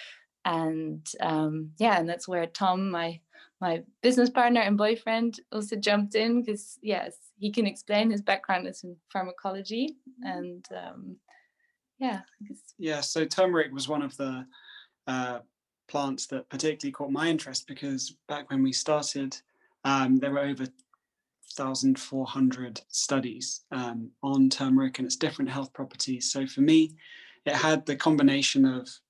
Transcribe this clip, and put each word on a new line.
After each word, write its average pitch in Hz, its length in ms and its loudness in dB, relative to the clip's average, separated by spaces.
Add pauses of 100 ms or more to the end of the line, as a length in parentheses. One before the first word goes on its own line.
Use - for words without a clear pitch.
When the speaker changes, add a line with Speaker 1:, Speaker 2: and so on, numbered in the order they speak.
(440)
Speaker 1:
And, 160 640 -2 (140)
um, 156 580 -2
yeah, 214 200 4
and 165 100 -2
that's 175 200 -8
where 175 180 -2
Tom, 190 440 0
my, 165 300 -4 (400)
my 170 220 -2 (200)
business 247 280 4
partner 240 300 4
and 208 180 4
boyfriend, 226 640 0 (100)
also 214 260 -6
jumped 208 380 0
in 233 300 2
'cause, 214 360 -8
yes, - 360 -4 (240)
he 208 120 -2
can 214 140 2
explain 208 440 0
his 202 120 0
background 190 440 0
is 190 160 -12
in 175 140 -16 (160)
pharmacology. 196 840 -6 (260)
And, 180 500 -10
um, 185 440 -14 (840)
yeah, 220 240 -4 (180)
I 208 80 -16
guess. - 300 -20
Speaker 2:
Yeah, 156 220 -4
so 160 240 -2
turmeric 160 480 2
was 135 160 -6
one 147 140 -2
of 135 140 -8
the, 131 300 -6 (600)
uh, 127 340 -4 (480)
plants 139 400 -4
that 131 200 -8
particularly 147 440 -2
caught 139 180 -6
my 151 180 0
interest 156 380 -2
because - 500 -6 (120)
back 147 220 -8
when 135 120 2
we 131 100 4
started, 143 640 -2 (480)
um, 131 340 4
there 139 120 0
were 143 100 0
over 131 260 -4 (880)
thousand 131 440 2
four 131 280 -6
hundred 127 600 0
studies, 123 840 -4
um, 120 380 -8 (120)
on 135 280 6
turmeric 135 480 2
and 127 80 -2
its - 100 -4
different 139 340 -2
health 135 220 -6
properties. 131 580 -6
So 135 160 -2
for 135 140 -2
me, 160 340 6 (500)
it 143 100 0
had 156 320 2
the 143 100 -2
combination 139 680 6
of 127 240 0 (220)